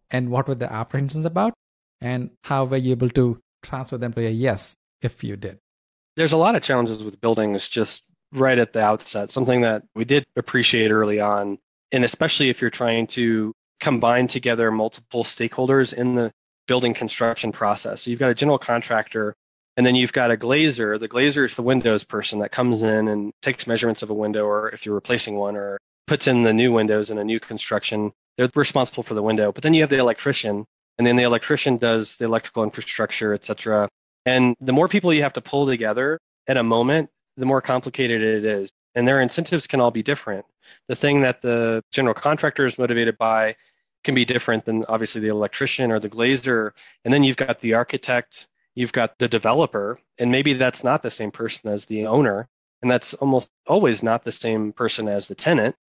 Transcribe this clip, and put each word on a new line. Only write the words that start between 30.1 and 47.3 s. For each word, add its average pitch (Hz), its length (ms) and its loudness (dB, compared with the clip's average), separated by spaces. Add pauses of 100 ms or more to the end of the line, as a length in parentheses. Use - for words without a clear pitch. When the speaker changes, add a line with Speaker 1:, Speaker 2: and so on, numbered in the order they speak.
Speaker 2:
and 120 80 2
then 120 100 6
the 123 60 6
electrician 123 540 0
does 113 400 -2
the 120 80 -4
electrical 113 400 -2
infrastructure, 107 680 -4
et 104 120 -4
cetera. 104 440 -2 (380)
And 127 340 4
the 131 120 0
more 160 160 4
people 180 260 2
you 151 80 2
have 139 120 -2
to 123 60 -6
pull 143 260 0
together 127 520 -2 (280)
at 131 100 0
a 120 60 2
moment, 120 460 2 (280)
the 127 100 -4
more 131 160 2
complicated 127 580 -2
it 110 240 0
is. 101 260 -2 (240)
And 120 120 2
their 135 140 4
incentives 151 460 -2
can 135 140 0
all 120 120 4
be 113 100 -4
different. 107 420 -4 (440)
The 123 80 -4
thing 143 240 2
that 127 200 2
the 117 420 0 (100)
general 123 220 2
contractor 147 520 0
is 120 120 -4
motivated 117 380 0
by 110 380 0 (500)
can 139 100 0
be 123 100 4
different 117 400 -2
than 113 220 -2
obviously 113 340 -4
the 107 80 -2
electrician 113 640 -2
or 110 80 0
the 104 80 -8
glazer. 120 640 -2 (320)
And 123 100 4
then 143 80 6
you've 135 140 4